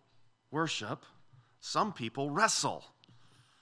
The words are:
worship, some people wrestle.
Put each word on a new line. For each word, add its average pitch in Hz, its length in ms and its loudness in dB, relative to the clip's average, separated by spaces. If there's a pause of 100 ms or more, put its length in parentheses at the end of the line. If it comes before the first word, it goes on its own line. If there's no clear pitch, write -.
(500)
worship, 147 560 -2 (540)
some 180 340 0
people 139 380 -4
wrestle. 147 520 2 (800)